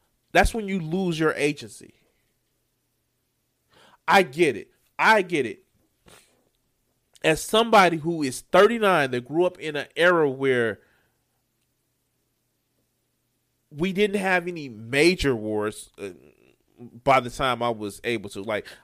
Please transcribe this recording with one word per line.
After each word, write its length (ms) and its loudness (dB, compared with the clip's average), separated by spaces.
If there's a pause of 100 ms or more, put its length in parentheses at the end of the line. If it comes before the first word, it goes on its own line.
(320)
that's 220 2
when 160 -6
you 100 -4
lose 400 -4
your 140 2
agency. 600 -6 (2000)
I 180 4
get 340 0
it. 120 -14 (300)
I 220 4
get 240 -2
it. 180 -10 (1600)
As 180 0
somebody 540 4
who 260 -4
is 200 -6 (100)
thirty-nine 600 4
that 140 -4
grew 200 0
up 140 -2
in 180 -8
an 180 -8
era 340 4
where 520 0 (3000)
we 220 -4
didn't 260 0
have 260 -2
any 220 -10
major 640 0
wars, 640 -6
uh, 120 -10 (680)
by 440 0
the 80 -10
time 340 -4
I 60 0
was 340 -8
able 280 -6
to, 100 -12
like, 260 -8 (160)